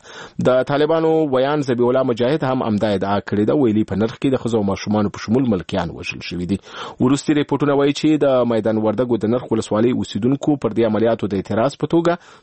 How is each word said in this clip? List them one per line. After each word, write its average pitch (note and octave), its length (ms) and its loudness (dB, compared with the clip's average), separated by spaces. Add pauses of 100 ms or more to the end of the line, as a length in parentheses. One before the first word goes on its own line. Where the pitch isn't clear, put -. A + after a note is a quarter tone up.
(460)
د B2+ 180 4
طالبانو D#3+ 480 0 (200)
ویاند C#3 320 0
ذبیح A#2+ 240 0
الله C3 160 2
مجاهد B2+ 400 0
هم C3 200 -2
همدا G#2+ 240 0
ادعا G2 320 0
کړې G2+ 260 0
ده. C3+ 80 2
ویلي، A2 300 2
په G2+ 120 -4
نرخ A2+ 180 0
کې - 160 -2
د C3 60 2
ښځو A#2 200 -2
او G#2+ 80 2
ماشومانو G#2 460 -2
په - 100 -10
شمول B2 300 0
ملکیان F2 400 -2
وژل - 300 -10
شوي F2 260 -8
دي. F#2+ 120 -2 (420)
وروستي C#3 340 2
ریپورټونه C#3+ 440 0
وایي C#3+ 160 2
چې D3+ 260 2
د C3 320 4
میدان A2 260 0
وردګو A2 400 0
د G2+ 80 -2
نرخ A#2+ 260 -2
ولسوالۍ A2+ 440 0
اوسیدونکو A#2+ 600 0
پر A#2 160 -2
دې A2+ 140 0
عملیاتو A2 420 0
د F#2+ 80 -4
اعتراض G#2+ 420 -2
په D3 100 -4
توګه E3+ 300 0 (260)